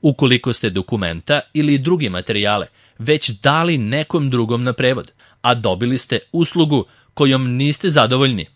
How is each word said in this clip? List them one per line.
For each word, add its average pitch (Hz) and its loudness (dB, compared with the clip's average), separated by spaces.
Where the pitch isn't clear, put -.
Ukoliko 127 2
ste - -4
dokumenta 95 -2
ili 147 2
druge 147 0
materijale 101 -2
već 143 -2
dali 151 0
nekom 139 -2
drugom 120 0
na 123 -2
prevod, 127 0
a 123 4
dobili 117 0
ste 120 -4
uslugu 156 0
kojom 131 0
niste 147 0
zadovoljni 127 2